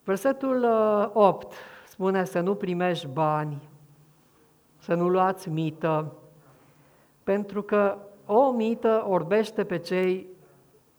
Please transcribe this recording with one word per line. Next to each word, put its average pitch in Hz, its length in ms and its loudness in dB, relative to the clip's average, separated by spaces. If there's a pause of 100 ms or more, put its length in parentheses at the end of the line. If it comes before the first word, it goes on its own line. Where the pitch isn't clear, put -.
Versetul, 262 600 -2
uh, 214 500 2
opt 202 400 4 (340)
spune: 190 360 -2
„Să 180 160 -4
nu 185 160 0
primești 180 520 -2
bani, 151 640 -2 (1080)
să - 160 -6
nu 175 160 2
luați 185 400 0
mită, 156 640 -2 (1120)
pentru 202 380 -2
că 202 360 0 (280)
o 254 260 4
mită 226 560 0
orbește 196 560 0
pe 180 140 -4
cei 185 500 -2 (720)